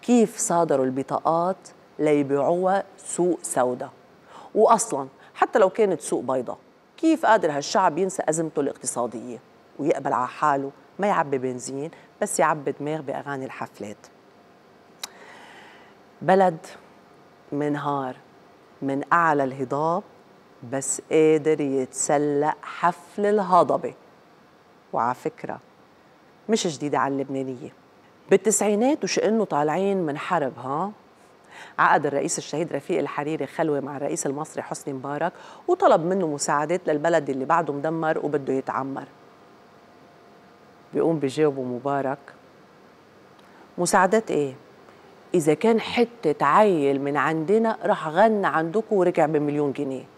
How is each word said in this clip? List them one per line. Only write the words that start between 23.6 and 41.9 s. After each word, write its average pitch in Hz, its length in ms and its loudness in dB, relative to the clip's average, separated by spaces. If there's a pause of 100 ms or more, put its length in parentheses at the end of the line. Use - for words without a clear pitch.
وعلى 123 220 0
فكرة - 440 -10 (880)
مش 220 180 0
جديدة 143 320 -4
على 139 140 0
اللبنانية، 135 600 -8 (580)
بالتسعينات 214 720 2
وشأنه 202 400 0
طالعين 170 540 0
من 151 200 -2
حرب، 139 420 -2
ها؟ 147 320 -4 (880)
عقد 165 260 4
الرئيس 139 320 -2
الشهيد 151 360 -6
رفيق 151 260 -2
الحريري 147 480 -4
خلوة 156 320 -2
مع 139 180 -8
الرئيس 147 280 -4
المصري 151 360 -6
حسني - 320 -10
مبارك، 147 400 -6 (340)
وطلب 302 380 4
منه 185 220 0
مساعدات 151 600 -2
للبلد 151 420 0
اللي 135 160 -4
بعده 160 280 0
مدمر 160 520 -2
وبده 143 280 -2
يتعمر. 135 520 -6 (1900)
بيقوم 147 260 0
بيجاوبه 139 440 0
مبارك: 135 560 -4 (1600)